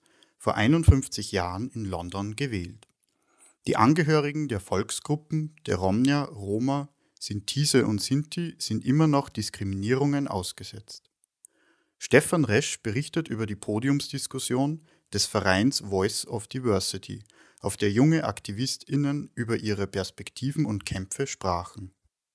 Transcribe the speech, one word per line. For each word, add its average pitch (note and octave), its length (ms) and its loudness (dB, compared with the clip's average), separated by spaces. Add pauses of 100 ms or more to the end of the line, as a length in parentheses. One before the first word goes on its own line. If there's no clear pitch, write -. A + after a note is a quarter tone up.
(380)
vor - 160 0
einundfünfzig C3+ 800 4
Jahren F#2 380 -2
in A2+ 140 -6
London F#2+ 520 -6
gewählt. A2 500 -6 (800)
Die - 80 0
Angehörigen D3+ 720 2
der G#2+ 140 -4
Volksgruppen D#3 960 -2 (100)
der - 120 0
Romnia, B2 440 2
Roma, B2 680 -2 (320)
Sintise B2 640 2
und G#2+ 160 0
Sinti D#3 560 -4
sind - 260 -4
immer D3+ 240 4
noch C#3 220 2
Diskriminierungen B2 1000 -2
ausgesetzt. - 840 -10 (880)
Stefan D3+ 480 4
Resch G#2+ 360 0
berichtet D3 460 -4
über A2+ 160 -4
die G#2 120 -6
Podiumsdiskussion C3+ 1300 -2 (260)
des G2+ 140 0
Vereins G2 540 4
Voice G2 460 0
of - 220 -8
Diversity, G#2 760 -2 (380)
auf - 160 -6
der G#2 160 2
junge D#3 320 4
AktivistInnen C#3 1080 -4
über A2+ 240 -2
ihre G2+ 280 -2
Perspektiven A#2+ 800 -4
und G#2+ 220 -4
Kämpfe F#2+ 400 -6
sprachen. F#2 680 -4 (420)